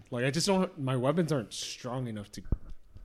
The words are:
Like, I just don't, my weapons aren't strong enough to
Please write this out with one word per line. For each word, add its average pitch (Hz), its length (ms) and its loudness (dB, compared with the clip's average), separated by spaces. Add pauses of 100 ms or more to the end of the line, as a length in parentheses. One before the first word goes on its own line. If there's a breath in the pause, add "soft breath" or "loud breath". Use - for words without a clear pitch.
(100)
Like, 123 140 0
I 139 60 4
just 160 160 2
don't, 190 320 4
my 135 180 0
weapons 147 360 4
aren't 117 200 0
strong 127 540 -6
enough 107 260 -8
to 98 100 -12 (640)